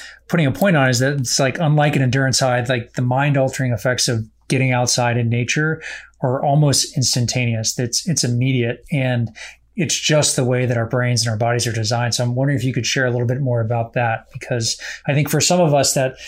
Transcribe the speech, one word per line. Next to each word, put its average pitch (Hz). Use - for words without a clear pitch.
putting 165
a 123
point 196
on 135
is 120
that 135
it's 139
like, 135
unlike 147
an 139
endurance 131
high, 123
like, 123
the 131
mind 135
altering 131
effects 123
of 113
getting 131
outside 123
in 120
nature 151
are 135
almost 143
instantaneous. 117
It's, 120
it's 160
immediate. 123
And 127
it's 156
just -
the 135
way 123
that 120
our 113
brains 123
and 117
our 107
bodies 117
are 117
designed. 117
So 123
I'm 123
wondering 135
if 120
you 131
could 117
share 135
a 123
little 120
bit 127
more 120
about 117
that, 117
because 117
I 143
think 143
for 151
some 180
of 156
us 139
that 131